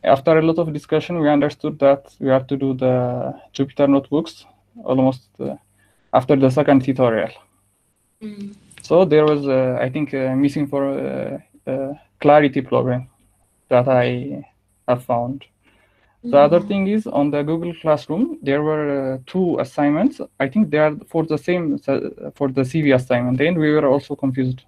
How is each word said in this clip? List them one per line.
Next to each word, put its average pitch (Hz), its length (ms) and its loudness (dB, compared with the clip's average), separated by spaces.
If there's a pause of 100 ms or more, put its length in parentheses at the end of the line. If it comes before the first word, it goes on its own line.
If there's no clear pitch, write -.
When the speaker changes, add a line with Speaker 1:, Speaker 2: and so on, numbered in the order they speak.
Speaker 1:
after 160 320 4
a 160 40 4
lot 160 160 2
of 160 140 -2
discussion, 156 480 -4
we 147 100 0
understood 147 500 -2
that 139 420 2
we 139 80 -2
have 131 180 2
to 143 80 -4
do 135 180 -2
the 127 600 -2 (200)
Jupyter 139 360 0
notebooks 139 560 -2 (400)
almost, 131 420 0 (140)
uh, 135 140 -8 (580)
after 131 240 2
the 135 120 4
second 139 360 2
tutorial. 123 460 0 (880)
Speaker 2:
Mm. 202 340 -14 (260)
Speaker 1:
So 170 240 4
there 151 200 4
was, 147 220 0
uh, 131 340 0
I 127 80 -2
think, 143 240 -4
uh, 131 220 -2
missing 143 320 0
for, 139 200 -4
uh, 135 840 -8
uh, 135 220 -6 (280)
clarity 147 400 4
problem 127 460 -2 (600)
that 123 200 2
I 123 580 -2 (420)
have 127 160 -2
found. 123 400 -4 (840)
The 240 120 2
other 170 240 6
Speaker 2:
Mm. 202 60 -12
Speaker 1:
thing 196 200 -2
is 214 180 -2
on 143 260 0
the 147 120 -2
Google 165 380 -4
Classroom, 165 600 -2
there 139 220 0
were, 151 220 -2 (300)
uh, - 100 -10
two 180 340 -2
assignments. 151 640 0 (180)
I 139 80 0
think 175 240 0
they 151 80 0
are 151 160 2 (160)
for 160 140 -2
the 151 120 -2
same, 175 280 -2 (200)
uh, - 520 -6
for 139 100 -2
the 135 160 -2
C 143 180 -2
V 143 100 2
assignment, 127 500 0
and 170 160 2
we 151 180 2
were 147 180 2
also 143 220 -2
confused 131 520 -4